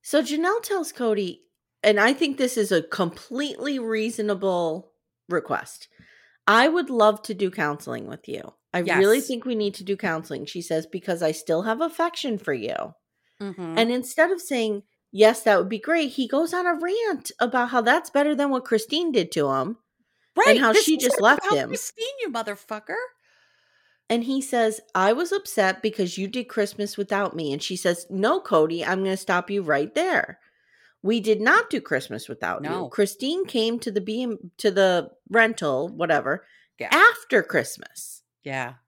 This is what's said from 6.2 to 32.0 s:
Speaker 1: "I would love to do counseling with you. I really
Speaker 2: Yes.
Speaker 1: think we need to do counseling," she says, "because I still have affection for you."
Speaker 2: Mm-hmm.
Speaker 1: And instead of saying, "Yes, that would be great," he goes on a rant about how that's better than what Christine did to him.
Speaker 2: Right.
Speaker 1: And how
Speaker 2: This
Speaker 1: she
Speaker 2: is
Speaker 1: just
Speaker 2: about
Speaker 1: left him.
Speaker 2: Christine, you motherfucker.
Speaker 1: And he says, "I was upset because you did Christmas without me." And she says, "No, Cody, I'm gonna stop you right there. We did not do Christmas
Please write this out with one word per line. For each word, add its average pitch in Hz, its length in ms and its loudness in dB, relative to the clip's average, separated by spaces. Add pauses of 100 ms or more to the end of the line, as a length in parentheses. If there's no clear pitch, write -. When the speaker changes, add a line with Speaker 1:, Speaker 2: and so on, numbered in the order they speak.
Speaker 1:
"I 233 220 6
would 320 220 0
love 214 340 4
to 220 100 -8
do 190 160 -2
counseling 147 580 -6
with - 200 -16
you. - 260 -12 (200)
I 180 60 0
really 190 400 4
Speaker 2:
Yes. 269 80 -6
Speaker 1:
think 240 180 -6
we 254 100 -2
need 208 200 -2
to 190 100 -14
do 196 100 -2
counseling," 165 500 -6
she 175 160 -10
says, 160 240 -2
"because 175 380 -6
I 160 80 2
still 160 300 -2
have 220 180 -2
affection 330 580 -2
for 156 160 -4
you." 120 420 -6 (460)
Speaker 2:
Mm-hmm. 180 360 -6
Speaker 1:
And 226 140 2
instead 254 400 0
of 349 100 -4
saying, 220 420 -2 (280)
"Yes, 214 320 6
that 202 160 6
would 185 100 0
be 220 100 -4
great," 302 340 0
he 254 140 -4
goes 330 260 0
on 359 120 -2
a 349 80 2
rant 370 680 -2
about 247 300 0
how 247 120 2
that's 269 280 2
better 285 240 2
than 277 160 0
what 262 160 -2
Christine 294 460 -2
did 165 220 0
to 143 180 0
him. 135 260 -2 (580)
Speaker 2:
Right. 415 140 6
Speaker 1:
And 240 100 8
how 233 140 4
Speaker 2:
This 403 120 6
Speaker 1:
she 311 100 2
Speaker 2:
is 254 80 -2
Speaker 1:
just 247 160 2
Speaker 2:
about 254 240 4
Speaker 1:
left 392 100 2
him. 135 160 0
Speaker 2:
Christine, - 520 -8
you 427 100 -4
motherfucker. 214 640 -8 (1120)
Speaker 1:
And 233 140 2
he 269 180 -2
says, 220 380 0 (160)
"I 190 180 4
was 339 200 -2
upset 190 480 0
because 208 360 -2
you 190 100 -4
did 240 180 -6
Christmas 202 520 -4
without 202 380 -2
me." 156 160 -4
And 143 100 -4
she - 140 -6
says, 175 340 -2
"No, 214 300 0
Cody, 165 460 2
I'm 190 180 0
gonna 190 140 0
stop 180 340 -2
you 202 100 -2
right 151 320 0
there. 349 460 0 (640)
We 226 160 2
did 208 220 2
not 370 280 4
do 285 120 -2
Christmas - 460 -4